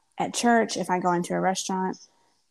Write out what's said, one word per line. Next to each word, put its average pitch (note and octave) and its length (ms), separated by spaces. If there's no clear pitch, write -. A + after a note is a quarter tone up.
at - 160
church, A#3 420
if F3+ 140
I F3+ 80
go F3+ 140
into F3 200
a F3 80
restaurant, F#3 560